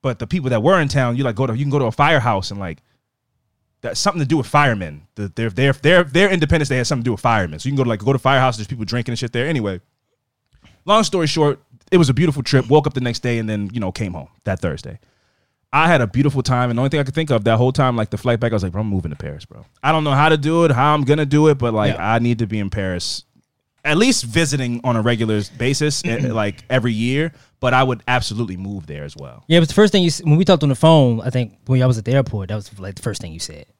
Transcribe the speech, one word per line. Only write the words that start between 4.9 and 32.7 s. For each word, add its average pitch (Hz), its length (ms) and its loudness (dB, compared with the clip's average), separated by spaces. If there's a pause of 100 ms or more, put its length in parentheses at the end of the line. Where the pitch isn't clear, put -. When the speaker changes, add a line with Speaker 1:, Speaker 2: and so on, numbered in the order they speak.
Speaker 1:
The, 104 200 -8
their, 113 140 -4
their, 131 240 0
their, 175 300 4
their 170 280 2
Independence 156 380 0
Day 127 80 0
has 123 100 -2
something 120 160 -2
to 120 40 -2
do 123 40 -2
with 117 100 -4
firemen. 95 380 0
So - 80 -8
you 139 40 -2
can 139 60 -2
go 131 60 0
to, 120 60 0
like, 107 100 -2
go 117 140 0
to 131 60 0
firehouse, 131 380 2
there's 107 100 -10
people 110 180 -8
drinking 120 260 -6
and 117 80 -6
shit 117 140 -8
there. 123 140 -2
Anyway, 104 340 -4 (1040)
long 214 180 2
story 165 240 -2
short, 147 320 0 (320)
it 185 60 4
was 151 120 6
a 131 40 2
beautiful 139 300 0
trip. 127 260 -2
Woke 147 180 4
up 139 60 -6
the 135 80 -4
next 120 180 -6
day 120 180 -4
and 110 120 -4
then, 101 240 -4
you 120 60 -6
know, 92 120 -4
came 92 220 -6
home 76 160 -14 (160)
that 95 140 -4
Thursday. 73 400 -8 (760)
I 156 140 4
had 165 120 4
a 117 80 0
beautiful 139 340 0
time, 123 280 0
and 117 80 -2
the 127 40 0
only 135 80 0
thing 147 120 0
I - 20 0
could 131 100 -6
think 160 160 -4
of 113 140 0
that 113 140 2
whole 123 160 2
time, 127 240 0
like, 110 120 -2
the 107 80 -8
flight 117 220 0
back, 113 140 -2
I - 20 -2
was 95 80 -2
like, 92 80 -4
"Bro, 98 100 -6
I'm 110 80 -4
moving 90 220 -4
to 71 60 -12
Paris, 71 260 -12
bro. - 220 -20 (180)
I 143 80 2
don't 156 140 0
know 143 80 0
how 147 160 4
to 156 80 4
do 160 260 2
it, 156 80 4
how 139 220 2
I'm 147 100 0
gonna 147 220 2
do 151 240 4
it, 143 80 2
but, 120 160 -2
like, 104 220 0
Speaker 2:
Yeah. 101 180 -2
Speaker 1:
I 117 60 2
need 117 200 0
to 110 80 -2
be 110 120 -4
in 98 100 -4
Paris, 92 540 -6 (600)
at 151 140 0
least 247 260 2
visiting 127 600 -2
on 123 100 0
a 110 60 0
regular 110 400 0 (160)
basis, 143 480 -2
eh, 113 140 -2
Speaker 2:
<clears throat> 131 120 -2
Speaker 1:
like, 104 380 -4
every 123 240 0
year." 131 400 -2 (260)
But 123 140 0
I 131 100 4
would 123 240 -2
absolutely 113 480 -2
move 95 320 -10
there 73 160 -12
as 73 140 -16
well. 62 300 -18
Speaker 2:
Yeah, 165 100 4
it - 40 8
was 160 60 2
the - 60 -8
first 202 180 6
thing 190 120 4
you 170 40 4
s-, - 140 -2
when 156 160 4
we 185 80 4
talked 175 180 4
on 143 60 2
the 131 60 2
phone, 135 460 6
I 131 100 -4
think 120 340 -4
when 131 160 2
I 127 60 4
was 123 100 2
at 107 80 -8
the 123 80 0
airport, 113 360 0
that 107 60 -4
was, 101 240 -12